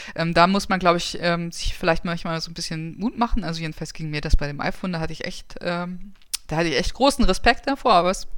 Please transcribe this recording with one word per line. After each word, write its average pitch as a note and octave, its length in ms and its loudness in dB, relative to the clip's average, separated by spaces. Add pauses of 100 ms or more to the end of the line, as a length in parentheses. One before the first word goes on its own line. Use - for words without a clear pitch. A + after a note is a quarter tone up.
(140)
ähm, E3 200 0
da E3+ 120 8
muss G3 220 2
man, F#3 120 0
glaub F3 160 6
ich, - 240 -4
ähm, E3+ 320 -2
sich - 240 -2
vielleicht E3 280 2
manchmal E3+ 360 -4
so E3 100 -8
ein E3 40 -14
bisschen E3 440 -8
Mut A#3 180 -4
machen. A3+ 280 2
Also D#3+ 160 -4
jedenfalls D#3+ 320 -6
ging D#3+ 180 -6
mir D3 100 -4
das D3+ 160 4
bei D3 100 2
dem C#3+ 140 -6
iPhone. F#3 320 -4
Da E3 80 -4
hatte D#3+ 120 -4
ich - 120 -8
echt, - 360 -10
ähm, F3+ 520 -6 (360)
da D3+ 80 -4
hatte E3+ 120 2
ich C#3+ 80 0
echt - 180 0
großen C4 300 4
Respekt - 420 4
davor, C4+ 280 2
aber F3 160 4
es, - 160 -4 (100)